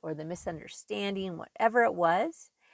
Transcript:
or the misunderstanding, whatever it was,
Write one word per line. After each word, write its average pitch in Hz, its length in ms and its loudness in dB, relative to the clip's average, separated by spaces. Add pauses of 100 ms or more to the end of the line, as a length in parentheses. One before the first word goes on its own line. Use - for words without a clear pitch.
or 160 120 -6
the 151 100 -8
misunderstanding, 190 1120 -6
whatever 226 460 2
it 226 100 4
was, 180 560 2 (240)